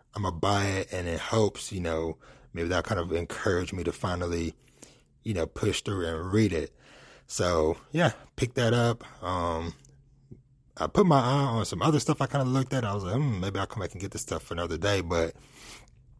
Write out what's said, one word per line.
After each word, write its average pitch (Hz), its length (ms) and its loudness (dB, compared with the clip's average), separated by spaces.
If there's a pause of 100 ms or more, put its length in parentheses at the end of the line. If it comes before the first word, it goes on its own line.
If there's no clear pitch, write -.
(160)
I'ma 95 160 -2
buy 98 340 2
it," 95 280 -2
and 87 140 -4
in 82 100 -2
hopes, - 540 0
you 92 100 -4
know, 82 360 -2 (360)
maybe 85 140 -2
that'll 87 160 2
kind 87 180 -2
of 85 100 -4
encourage 87 640 -2
me 87 100 -6
to 82 80 0
finally, 85 640 -4 (680)
you 110 100 -4
know, 82 140 0
push - 340 -2
through 92 260 -4
and 82 240 -4
read 104 220 4
it. 73 220 -4 (520)
So, 85 500 2 (140)
yeah, 156 200 4 (240)
pick - 180 -2
that 120 200 2
up. 117 300 2 (200)
Um, 85 500 -2 (1040)
I 80 100 -2
put 190 200 6
my 143 120 8
eye 135 280 4 (100)
on 101 80 0
some 85 160 -4
other 147 180 4
stuff 147 220 0
I 127 60 0
kinda 139 180 0
looked 131 280 0
at. 123 120 -2
I 101 80 -2
was 101 100 -4
like, 92 120 -2
"Hmm, 127 240 0
maybe 98 200 -4
I'll 95 80 -2
come - 140 -8
back 87 120 -6
and 90 80 -10
get 98 100 -8
this - 100 -8
stuff 85 220 -6
for - 100 -10
another 85 240 -4
day." 98 240 2
But 82 340 0 (840)